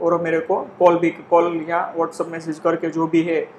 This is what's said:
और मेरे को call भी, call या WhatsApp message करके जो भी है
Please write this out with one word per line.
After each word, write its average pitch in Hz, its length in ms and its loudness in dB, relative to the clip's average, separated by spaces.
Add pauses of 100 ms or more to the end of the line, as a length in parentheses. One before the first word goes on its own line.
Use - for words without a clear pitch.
और 170 200 2
मेरे 165 180 0
को 180 220 -2 (180)
call 170 200 6
भी, 165 100 2
call 170 600 0
या 170 260 -4
WhatsApp 165 320 -4
message 160 320 -8
करके 165 300 0
जो 160 180 -2
भी 160 140 4
है 160 380 -2